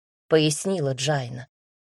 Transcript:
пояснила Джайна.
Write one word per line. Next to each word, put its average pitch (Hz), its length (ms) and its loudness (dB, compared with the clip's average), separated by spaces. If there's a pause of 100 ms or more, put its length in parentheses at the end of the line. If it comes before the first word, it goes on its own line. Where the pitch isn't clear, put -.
(280)
пояснила 156 640 2
Джайна. 127 540 -4 (360)